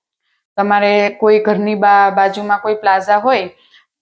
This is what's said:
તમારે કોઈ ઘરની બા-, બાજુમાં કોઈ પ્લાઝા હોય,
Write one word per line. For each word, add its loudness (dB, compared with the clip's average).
તમારે 0
કોઈ 2
ઘરની -2
બા-, 2
બાજુમાં -2
કોઈ -4
પ્લાઝા 0
હોય, -2